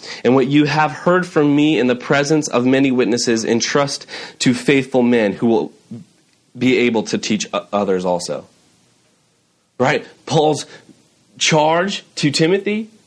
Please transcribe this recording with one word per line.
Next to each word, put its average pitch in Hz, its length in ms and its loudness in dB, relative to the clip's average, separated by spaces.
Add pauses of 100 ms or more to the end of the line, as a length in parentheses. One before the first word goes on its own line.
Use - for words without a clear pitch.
(240)
And 120 100 4
what 135 120 4
you 143 180 4
have 151 260 0
heard 175 360 0
from 147 280 2
me 151 240 2
in 123 80 2
the 123 80 2
presence 147 540 0
of 123 160 0
many 131 260 2
witnesses, 120 540 0
entrust 139 600 -2 (320)
to 127 160 2
faithful 131 480 0
men 117 320 2
who 104 140 -4
will 110 240 0 (840)
be 123 220 2
able 113 260 2
to 107 140 -6
teach 104 340 -4
o-, 98 220 -6
others 95 320 -2
also." 87 400 -4 (1300)
Right? 131 280 0 (180)
Paul's 151 400 0 (720)
charge 165 680 0 (120)
to 151 140 0
Timothy 196 580 0 (180)